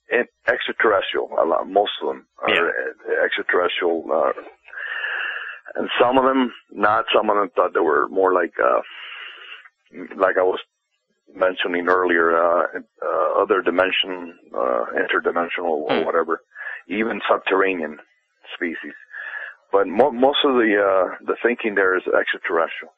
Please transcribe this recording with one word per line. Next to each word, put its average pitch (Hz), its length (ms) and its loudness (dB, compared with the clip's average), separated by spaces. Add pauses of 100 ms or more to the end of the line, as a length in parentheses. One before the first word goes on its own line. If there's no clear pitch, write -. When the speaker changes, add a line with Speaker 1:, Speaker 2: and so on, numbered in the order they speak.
(100)
Speaker 1:
in, 117 140 2 (240)
extraterrestrial. 104 880 0
A - 60 4
lot, - 240 0
most 101 240 2 (100)
of 78 60 -4
them 65 180 -8 (120)
are - 100 -4
Speaker 2:
Yeah. 82 760 -2
Speaker 1:
extraterrestrial, 90 880 -2
uh, 76 200 2 (1400)
and - 120 -4 (120)
some 127 180 4
of 131 60 4
them 131 280 2 (200)
not. 107 320 2 (100)
Some 107 160 2
of 104 60 2
them 101 180 0
thought 90 200 0
they 104 40 2
were 73 300 2
more 92 260 2
like, 87 240 0
uh, 64 220 2 (1400)
like 95 200 4
I 92 60 4
was 92 160 2 (760)
mentioning 92 560 0
earlier, 85 480 4
uh, 85 300 4 (340)
uh, 82 400 0
other 98 220 2
dimension, 90 760 -2 (160)
uh, 60 340 -2 (120)
interdimensional 85 880 -2
or - 140 0
Speaker 2:
Hmm. 80 40 -2
Speaker 1:
whatever, 82 380 -2 (460)
even 101 400 -4
subterranean 95 720 0 (560)
species. 82 380 -8 (760)
But 98 160 4
mo-, 110 240 4
most 131 340 2
of 139 100 2
the, 113 200 4
uh, 95 500 2
the - 160 -2
thinking 113 360 0
there 92 200 4
is 87 120 -2
extraterrestrial. - 880 -2